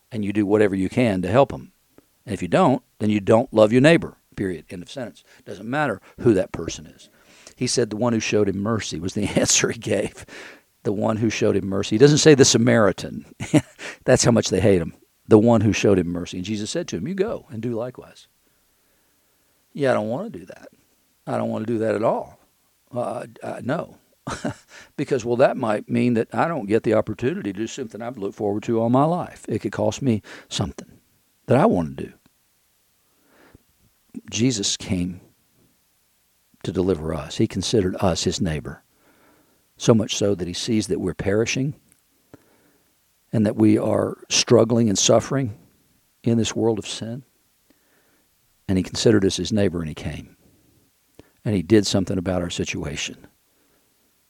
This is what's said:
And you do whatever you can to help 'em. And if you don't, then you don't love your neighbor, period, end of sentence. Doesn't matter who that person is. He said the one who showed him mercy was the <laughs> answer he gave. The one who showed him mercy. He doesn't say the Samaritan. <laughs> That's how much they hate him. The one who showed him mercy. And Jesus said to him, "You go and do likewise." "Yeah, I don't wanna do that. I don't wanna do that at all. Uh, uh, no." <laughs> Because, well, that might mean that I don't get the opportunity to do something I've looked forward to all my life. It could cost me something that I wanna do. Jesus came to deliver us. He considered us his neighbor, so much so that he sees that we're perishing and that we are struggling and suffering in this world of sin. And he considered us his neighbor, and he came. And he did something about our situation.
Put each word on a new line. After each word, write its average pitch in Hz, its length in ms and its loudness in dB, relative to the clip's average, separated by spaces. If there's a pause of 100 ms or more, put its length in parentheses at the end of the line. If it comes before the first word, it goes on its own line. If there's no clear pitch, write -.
And 107 140 -8
you 101 100 -4
do 104 120 2
whatever 104 300 4
you 95 120 0
can 107 340 0
to 90 60 -4
help 117 260 4
'em. - 200 -16 (520)
And 104 80 -8
if 92 80 -8
you 90 60 -6
don't, 147 340 2 (180)
then 104 100 -2
you 104 100 0
don't 110 340 2
love 107 200 6
your 127 80 6
neighbor, 151 340 2 (220)
period, 90 320 -6
end 90 120 -12
of 85 80 -18
sentence. 113 360 -14 (180)
Doesn't 107 260 -14
matter 135 320 -4 (180)
who 117 140 4
that 92 200 0
person 80 320 -10
is. - 240 -20 (440)
He 127 140 -4
said 117 220 0
the 107 80 -8
one 120 160 0
who 110 80 0
showed 104 260 2
him 95 120 -2
mercy 104 380 -4
was 87 160 -8
the 104 120 -4
<laughs> - 140 -4
answer - 300 2
he 117 80 -6
gave. 107 480 -4 (580)
The 110 100 -2
one 110 240 -2
who 110 120 0
showed 104 280 0
him 95 100 -4
mercy. 98 280 -4
He 107 40 0
doesn't 147 200 8
say 156 140 8
the 135 120 8
Samaritan. 113 800 2 (420)
<laughs> - 380 -18
That's 127 180 4
how 123 80 4
much 113 180 2
they 92 120 2
hate 98 200 6
him. 82 120 -8 (340)
The 107 120 10
one 113 220 6
who 107 100 2
showed 101 260 2
him 85 100 0
mercy. 87 300 -8
And 92 80 -10
Jesus 107 240 -8
said 170 200 -6
to - 80 -8
him, 87 100 -6
"You 190 80 -8
go 196 340 -6
and 113 120 -12
do 123 100 -6
likewise." - 560 -12 (1400)
"Yeah, 139 200 0
I - 20 2
don't 107 160 -2
wanna 180 200 -8
do 95 160 -16
that. - 220 -20 (580)
I 127 120 -6
don't 113 120 -4
wanna 110 160 -6
do 117 140 -2
that 110 160 0
at 104 80 -2
all. 196 360 -4 (520)
Uh, 120 360 -8 (140)
uh, 113 220 -10
no." 143 340 -6 (300)
<laughs> - 260 -8 (420)
Because, 135 300 -4
well, 120 120 0
that 120 200 4
might 110 320 -2
mean 120 240 2
that 113 200 -2
I 123 140 0
don't 139 200 -6
get 107 160 0
the 113 100 0
opportunity 110 580 -2
to 95 80 -10
do 113 80 -6
something 113 320 -12
I've 117 180 -10
looked 98 180 -8
forward 104 280 -4
to 113 160 0
all 117 100 2
my 135 160 4
life. 165 440 -6
It 110 100 -2
could 107 120 -8
cost 107 320 -2
me 113 180 0 (280)
something - 500 -8 (480)
that 120 100 4
I 165 80 4
wanna 85 300 0
do. - 180 -12 (2250)
Jesus 107 480 -2
came 92 420 -4 (1400)
to - 100 -8
deliver 85 420 -2
us. 78 240 -10
He 113 100 0
considered 95 520 0
us 87 240 0
his 90 160 -2
neighbor, 76 440 -6 (920)
so 123 180 4
much 107 200 0
so 101 200 0
that 85 120 -8
he 90 60 -10
sees 110 340 -2
that - 120 -4
we're 90 160 -4
perishing 123 580 -2 (1600)
and 110 140 4
that - 80 -2
we 107 220 6
are 104 420 -2 (100)
struggling 117 580 4
and 98 100 2
suffering 120 600 2 (640)
in 117 160 0
this 110 180 -2
world 110 220 0
of 101 100 -10
sin. 120 360 -12 (1400)
And 95 100 0
he 90 60 0
considered 107 420 2
us 92 120 0
his 87 140 -6
neighbor, 101 280 0
and 80 100 -6
he 73 60 -10
came. - 420 -12 (1080)
And 107 100 -2
he 90 100 0
did 101 220 4
something 95 320 -2
about 90 240 -2
our 87 100 -6
situation. - 760 -8 (1040)